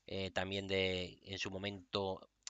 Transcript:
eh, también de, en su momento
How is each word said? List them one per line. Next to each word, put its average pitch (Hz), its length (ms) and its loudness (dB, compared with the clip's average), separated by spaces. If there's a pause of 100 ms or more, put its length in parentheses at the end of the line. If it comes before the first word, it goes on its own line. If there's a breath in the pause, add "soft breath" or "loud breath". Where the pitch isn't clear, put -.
eh, 95 260 -2
también 98 360 0
de, 92 560 2
en 95 160 -6
su 104 100 -2
momento 98 800 -2 (200)